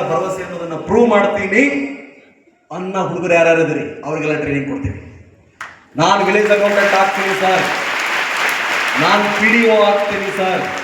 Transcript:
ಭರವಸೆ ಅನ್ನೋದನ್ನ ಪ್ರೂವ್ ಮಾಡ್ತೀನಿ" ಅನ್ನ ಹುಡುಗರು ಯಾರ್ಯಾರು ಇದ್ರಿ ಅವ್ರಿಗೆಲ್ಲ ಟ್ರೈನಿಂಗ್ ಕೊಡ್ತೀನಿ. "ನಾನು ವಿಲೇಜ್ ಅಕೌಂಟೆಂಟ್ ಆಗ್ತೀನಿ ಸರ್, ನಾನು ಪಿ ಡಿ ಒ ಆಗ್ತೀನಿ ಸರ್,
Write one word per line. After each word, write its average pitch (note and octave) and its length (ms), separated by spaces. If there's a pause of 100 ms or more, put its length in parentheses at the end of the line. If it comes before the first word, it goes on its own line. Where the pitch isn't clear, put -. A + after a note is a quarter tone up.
ಭರವಸೆ F#3 340
ಅನ್ನೋದನ್ನ - 300
ಪ್ರೂವ್ A3+ 360
ಮಾಡ್ತೀನಿ" G3+ 540 (1080)
ಅನ್ನ F#3 260
ಹುಡುಗರು F3 360
ಯಾರ್ಯಾರು E3 280
ಇದ್ರಿ D3 440
ಅವ್ರಿಗೆಲ್ಲ D3+ 340
ಟ್ರೈನಿಂಗ್ C#3 280
ಕೊಡ್ತೀನಿ. - 300 (1000)
"ನಾನು F#3+ 280
ವಿಲೇಜ್ G#3 260
ಅಕೌಂಟೆಂಟ್ G3+ 440
ಆಗ್ತೀನಿ G3 460
ಸರ್, F#3 220 (1400)
ನಾನು G3 220 (160)
ಪಿ G#3+ 140
ಡಿ A#3 160
ಒ G#3+ 140
ಆಗ್ತೀನಿ G3+ 540
ಸರ್, F#3 260 (200)